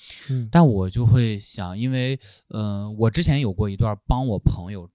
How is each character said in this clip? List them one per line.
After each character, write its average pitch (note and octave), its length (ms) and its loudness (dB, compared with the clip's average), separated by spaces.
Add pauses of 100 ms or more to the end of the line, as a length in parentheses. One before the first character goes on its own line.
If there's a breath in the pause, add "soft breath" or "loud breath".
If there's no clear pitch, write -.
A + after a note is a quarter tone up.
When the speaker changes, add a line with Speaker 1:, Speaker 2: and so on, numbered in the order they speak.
(280 loud breath)
Speaker 1:
嗯。 C3 140 -4
嗯。 A2+ 100 -8
Speaker 2:
但 E3 160 8
我 F#2+ 220 0
就 A#2+ 160 0
会 A2+ 320 4
想， F#2+ 400 -10
因 B2+ 120 -2
为， C3 300 -4 (280 soft breath)
呃， G#2 500 -6
我 A2+ 120 4
之 E3+ 120 0
前 D3 180 2
有 A#2+ 100 0
过 F#2 160 -2
一 G2 80 -6
段 G#2 320 -2
帮 B2+ 200 0
我 G#2+ 120 -2
朋 F2+ 340 0
友 F2+ 220 -14